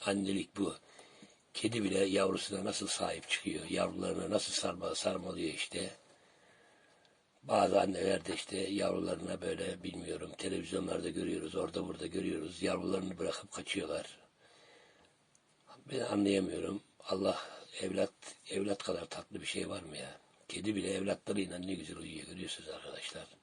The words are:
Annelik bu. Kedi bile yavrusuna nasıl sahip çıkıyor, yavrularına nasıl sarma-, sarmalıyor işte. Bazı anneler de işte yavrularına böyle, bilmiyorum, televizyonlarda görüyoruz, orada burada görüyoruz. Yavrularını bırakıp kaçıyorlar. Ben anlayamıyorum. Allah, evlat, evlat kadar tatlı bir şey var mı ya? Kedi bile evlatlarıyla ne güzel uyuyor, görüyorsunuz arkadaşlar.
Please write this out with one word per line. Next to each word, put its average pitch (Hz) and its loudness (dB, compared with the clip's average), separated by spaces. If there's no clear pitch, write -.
Annelik 98 2
bu. 90 2
Kedi 110 0
bile 95 4
yavrusuna 98 4
nasıl 101 0
sahip 85 -2
çıkıyor, - 0
yavrularına 90 0
nasıl - 2
sarma-, 95 0
sarmalıyor 90 0
işte. 92 -4
Bazı 98 6
anneler 92 4
de 90 -2
işte 95 -4
yavrularına 92 0
böyle, 90 -4
bilmiyorum, 85 -6
televizyonlarda 90 -2
görüyoruz, 85 -2
orada 90 -2
burada 85 -6
görüyoruz. 90 -2
Yavrularını 92 0
bırakıp - -2
kaçıyorlar. - -4
Ben 127 0
anlayamıyorum. 98 4
Allah, 95 2
evlat, 98 2
evlat 98 0
kadar 87 -2
tatlı - -8
bir 85 -6
şey - -2
var 92 -4
mı 76 -10
ya? 67 -8
Kedi 104 0
bile 92 0
evlatlarıyla 95 0
ne 92 -2
güzel 82 -8
uyuyor, 80 -10
görüyorsunuz 82 -8
arkadaşlar. - -8